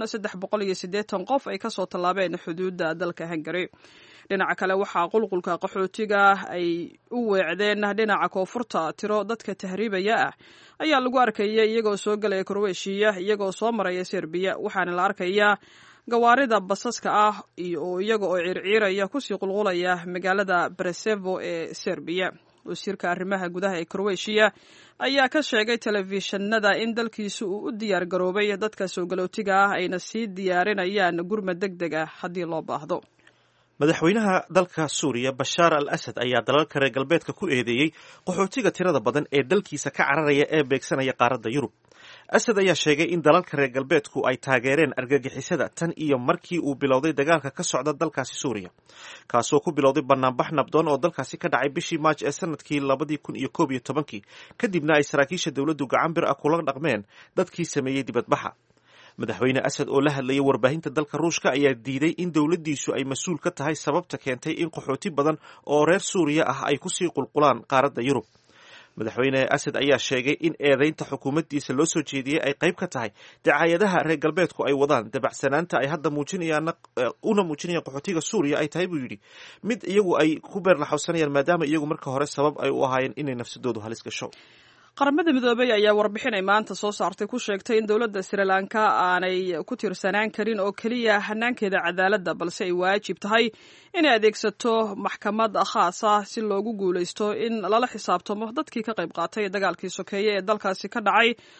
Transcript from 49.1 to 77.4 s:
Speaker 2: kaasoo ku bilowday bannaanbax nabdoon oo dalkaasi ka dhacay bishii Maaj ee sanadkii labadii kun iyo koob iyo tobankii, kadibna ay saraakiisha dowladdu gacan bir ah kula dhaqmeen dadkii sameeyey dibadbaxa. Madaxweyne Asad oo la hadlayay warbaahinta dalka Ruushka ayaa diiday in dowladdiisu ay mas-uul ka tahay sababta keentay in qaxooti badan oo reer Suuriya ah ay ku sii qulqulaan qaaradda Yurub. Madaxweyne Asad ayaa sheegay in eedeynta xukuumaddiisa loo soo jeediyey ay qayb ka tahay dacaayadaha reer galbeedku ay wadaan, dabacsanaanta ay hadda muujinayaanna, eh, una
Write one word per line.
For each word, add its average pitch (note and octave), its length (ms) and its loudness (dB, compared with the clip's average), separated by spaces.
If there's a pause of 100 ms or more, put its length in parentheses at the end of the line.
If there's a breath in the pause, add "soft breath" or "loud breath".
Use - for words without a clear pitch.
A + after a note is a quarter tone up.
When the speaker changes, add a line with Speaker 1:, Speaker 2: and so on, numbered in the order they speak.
Speaker 2:
kaasoo C#3+ 320 2
ku F3 80 -2
bilowday C#3 320 2
bannaanbax C3 480 2
nabdoon D3+ 400 0
oo C#3 60 2
dalkaasi C3+ 420 -4
ka F3 80 -4
dhacay C#3 240 0
bishii E3 320 -4
Maaj D#3 240 2
ee C#3+ 40 -2
sanadkii D3+ 520 -4
labadii C#3 400 0
kun - 160 -10
iyo C3 100 -4
koob D3 220 0
iyo C3 80 -2
tobankii, C3+ 420 -6 (360 loud breath)
kadibna E3 420 2
ay D3 40 4
saraakiisha C#3 520 0
dowladdu C#3+ 320 -2
gacan C3+ 260 2
bir D#3 140 0
ah C#3 80 2
kula D#3+ 320 2
dhaqmeen C3 400 -2 (280 loud breath)
dadkii F3+ 300 -2
sameeyey C3+ 380 -2
dibadbaxa. A#2 480 -2 (680 soft breath)
Madaxweyne A#2+ 400 0
Asad C3+ 320 -2
oo C#3 100 2
la D3 140 2
hadlayay C3+ 240 -2
warbaahinta C#3 500 2
dalka D3 300 -4
Ruushka E3+ 320 0
ayaa C#3+ 240 4
diiday C3 380 -2 (100)
in F3+ 80 -4
dowladdiisu D#3 640 0
ay C3+ 80 -2
mas-uul C#3 400 -4
ka - 80 -2
tahay D3+ 240 -4
sababta D3+ 420 -2
keentay B2+ 380 -4
in D#3+ 160 -2
qaxooti - 400 -4
badan D3 240 2 (320 loud breath)
oo D3 180 4
reer F3 140 6
Suuriya D#3 480 2
ah - 140 -2 (100)
ay C#3 80 0
ku - 100 -8
sii F3 220 -2
qulqulaan C#3 560 2
qaaradda C3 340 2
Yurub. B2+ 220 2 (720 loud breath)
Madaxweyne B2+ 460 0 (100)
Asad C#3+ 240 0
ayaa C3+ 240 4
sheegay C3+ 400 -2
in D#3+ 160 -2
eedeynta C#3+ 480 2
xukuumaddiisa C#3 720 -4
loo D3 100 4
soo E3 160 -2
jeediyey C#3+ 380 -2
ay C#3 160 0
qayb F3 240 0
ka F#3 80 -4
tahay A2+ 240 -6 (320 loud breath)
dacaayadaha E3+ 540 4 (100)
reer D#3 160 0
galbeedku D#3 400 0
ay C3+ 100 2
wadaan, C3+ 380 2
dabacsanaanta C#3 680 -2
ay C3+ 120 0
hadda D3 180 -2
muujinayaanna, D#3+ 640 -4 (220)
eh, A#2 240 0
una G3 240 2